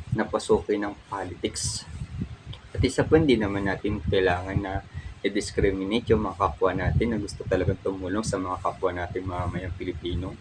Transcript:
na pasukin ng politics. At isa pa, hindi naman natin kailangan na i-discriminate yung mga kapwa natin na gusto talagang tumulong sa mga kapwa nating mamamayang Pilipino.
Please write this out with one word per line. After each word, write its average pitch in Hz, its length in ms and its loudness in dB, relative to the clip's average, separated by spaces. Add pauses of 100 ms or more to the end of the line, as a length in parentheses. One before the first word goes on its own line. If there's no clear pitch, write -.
(160)
na 110 80 4
pasukin 104 640 2
ng 101 80 -8 (160)
politics. - 720 -4 (880)
At - 80 -2
isa 131 240 4
pa, 160 160 6
hindi 143 160 6
naman 101 320 2
natin 104 400 -2
kailangan 95 520 4
na 98 200 -4 (400)
i-discriminate 101 960 2
yung 107 80 4
mga 95 160 -4
kapwa 92 320 2
natin 92 440 2
na 107 40 -2
gusto - 240 -6
talagang 92 400 2
tumulong 95 400 -2
sa 101 160 0
mga 92 240 -4
kapwa 90 320 0
nating 92 320 -4
mamamayang 90 480 -4
Pilipino. 90 640 -4